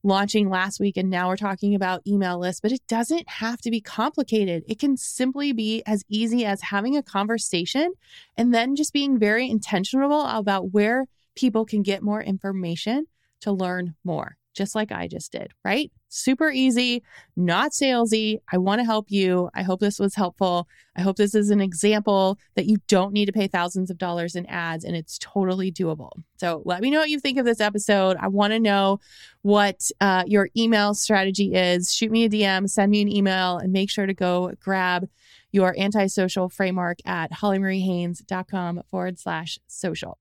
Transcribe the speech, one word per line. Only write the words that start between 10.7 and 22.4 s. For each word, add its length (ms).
where 340
people 300
can 180
get 180
more 220
information 840
to 100
learn 440
more, 320
just 200
like 200
I 140
just 260
did, 180
right? 260
Super 380
easy, 540
not 360
salesy. 680
I 60
wanna 260
help 280
you. 420
I 80
hope 180
this 200
was 160
helpful. 520
I 60
hope 160
this 180
is 160
an 100
example 800